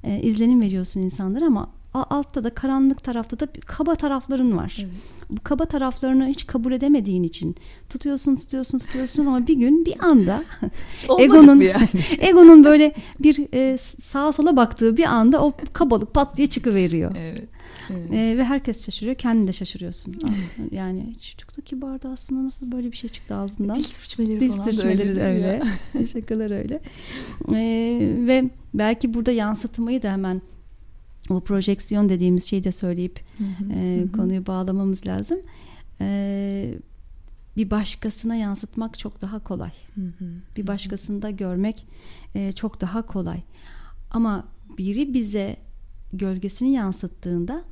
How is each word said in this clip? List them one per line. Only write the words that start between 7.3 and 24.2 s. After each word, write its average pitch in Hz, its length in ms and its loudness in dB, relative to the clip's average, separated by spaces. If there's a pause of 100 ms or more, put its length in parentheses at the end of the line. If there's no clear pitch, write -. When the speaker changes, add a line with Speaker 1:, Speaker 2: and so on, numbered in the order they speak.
Speaker 1:
tutuyorsun, 277 460 -2
tutuyorsun, 262 440 -6
tutuyorsun 262 460 -4
ama 254 220 0
bir 320 80 2
gün 294 300 4
bir 349 200 -4
anda 240 380 4 (180)
Speaker 2:
<laughs> - 360 -8
Hiç - 120 -8
olmadık 285 160 8
Speaker 1:
egonun, 285 320 12
Speaker 2:
mı 285 60 10
yani? 196 240 4 (160)
Speaker 1:
<laughs> - 160 -2
egonun 330 440 12
böyle 302 300 8 (260)
bir, 285 340 4
e, 262 240 0
s-, - 240 -10
sağa 285 300 -2
sola 311 240 2
baktığı 226 420 2
bir 330 60 4
anda 240 400 4
o 277 100 2 (200)
kabalık 233 400 0
pat 277 240 0
diye 285 100 2
çıkıveriyor. 185 680 -2
Speaker 2:
Evet, 165 260 -12 (460)
evet. 175 240 -10
Speaker 1:
E, 226 240 0
ve 262 60 0
herkes 262 420 -4
şaşırıyor, 233 300 -8
kendin 226 320 0
de 185 60 -4
şaşırıyorsun. - 600 -12
Speaker 2:
<laughs> 339 100 -12
Speaker 1:
Aa, 262 60 -4 (420)
yani 190 340 -8 (100)
hiç - 220 -20
çok - 200 -20
da 285 40 -14
kibardı 269 460 -12
aslında, 262 380 -8
nasıl 262 260 -10
böyle 240 200 -8
bir - 60 -14
şey 226 120 -12
çıktı - 260 -14
ağzından? 202 400 -6
Speaker 2:
Diş 294 120 -4
sürçmeleri 220 520 -6